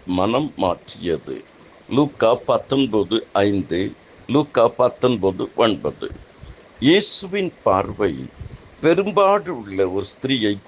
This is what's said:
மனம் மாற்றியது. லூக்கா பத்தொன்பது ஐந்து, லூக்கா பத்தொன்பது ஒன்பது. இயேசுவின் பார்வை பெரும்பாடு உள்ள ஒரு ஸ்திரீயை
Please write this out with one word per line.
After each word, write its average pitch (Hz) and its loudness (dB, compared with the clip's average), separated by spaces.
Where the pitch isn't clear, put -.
மனம் 110 0
மாற்றியது. 85 -4
லூக்கா 123 2
பத்தொன்பது 113 0
ஐந்து, 98 0
லூக்கா 127 2
பத்தொன்பது 120 0
ஒன்பது. 92 0
இயேசுவின் 185 0
பார்வை 95 0
பெரும்பாடு 190 2
உள்ள 98 -2
ஒரு 98 -4
ஸ்திரீயை 107 -2